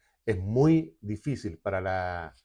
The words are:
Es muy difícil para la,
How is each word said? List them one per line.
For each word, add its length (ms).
Es 140
muy 600
difícil 580
para 220
la, 540